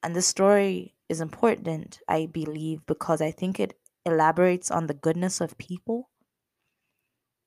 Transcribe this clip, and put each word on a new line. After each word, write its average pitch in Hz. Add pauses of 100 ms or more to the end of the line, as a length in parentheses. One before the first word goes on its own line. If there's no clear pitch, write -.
And -
this 180
story 196 (120)
is 165
important, 160 (100)
I 160
believe, 156
because 156
I 156
think 185
it 190 (240)
elaborates 170
on 165
the 147
goodness 170
of -
people 226 (1400)